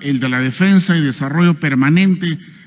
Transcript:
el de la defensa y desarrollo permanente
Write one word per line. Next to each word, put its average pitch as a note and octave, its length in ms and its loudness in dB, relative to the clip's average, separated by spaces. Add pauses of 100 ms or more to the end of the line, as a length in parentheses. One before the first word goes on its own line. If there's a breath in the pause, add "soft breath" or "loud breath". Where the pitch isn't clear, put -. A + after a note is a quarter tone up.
el C#3 180 -2
de C3 80 -4
la B2+ 120 -2
defensa F3 560 2
y E3 40 0
desarrollo D3+ 580 0
permanente D#3+ 800 0 (280 loud breath)